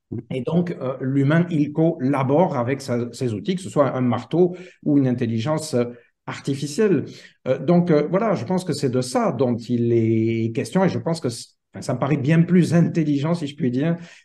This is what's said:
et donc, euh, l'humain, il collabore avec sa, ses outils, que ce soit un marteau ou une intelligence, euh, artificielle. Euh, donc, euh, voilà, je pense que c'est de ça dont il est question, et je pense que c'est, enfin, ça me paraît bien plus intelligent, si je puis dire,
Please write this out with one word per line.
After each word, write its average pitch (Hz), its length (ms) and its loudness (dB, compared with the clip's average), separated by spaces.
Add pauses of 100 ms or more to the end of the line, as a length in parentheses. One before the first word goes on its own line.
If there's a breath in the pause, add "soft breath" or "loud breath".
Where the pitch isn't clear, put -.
(300)
et 131 120 -6
donc, 170 280 0
euh, 135 320 -6
l'humain, 139 480 2
il 147 240 0
collabore 147 840 2
avec 131 240 -2
sa, 120 320 -4
ses 123 220 -4
outils, 104 220 -4
que 180 80 -8
ce - 80 -10
soit 135 240 2
un 127 60 -2
marteau 156 540 0 (280 loud breath)
ou 147 160 4
une 135 80 2
intelligence, 120 680 -2
euh, 120 120 2 (420 loud breath)
artificielle. 143 800 -2 (420 loud breath)
Euh, 131 100 2
donc, 175 320 4
euh, 147 220 4
voilà, 202 240 2
je 117 100 -6
pense 180 180 -2
que 151 100 -4
c'est 135 160 -2
de 127 120 0
ça 214 300 0
dont 123 240 0
il 117 360 0
est 113 640 2
question, 160 320 0
et - 40 4
je - 100 -2
pense 165 200 -4
que 131 100 -4
c'est, - 160 -10 (280)
enfin, 95 80 -12
ça 139 120 -4
me 117 60 -4
paraît 143 180 0
bien 151 240 4
plus 170 320 4
intelligent, 160 640 2
si 170 100 -6
je 135 100 -12
puis 131 140 -2
dire, 156 280 0 (280 loud breath)